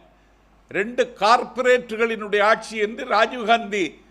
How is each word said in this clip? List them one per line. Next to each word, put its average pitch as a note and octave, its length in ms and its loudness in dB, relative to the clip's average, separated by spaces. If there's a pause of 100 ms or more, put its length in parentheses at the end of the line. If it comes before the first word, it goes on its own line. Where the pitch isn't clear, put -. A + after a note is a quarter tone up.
(680)
ரெண்டு A3+ 520 -4
கார்ப்பரேட்டுகளினுடைய A3 1200 0
ஆட்சி A3 340 2
என்று A3 300 -4
ராஜீவ்காந்தி A3 1040 0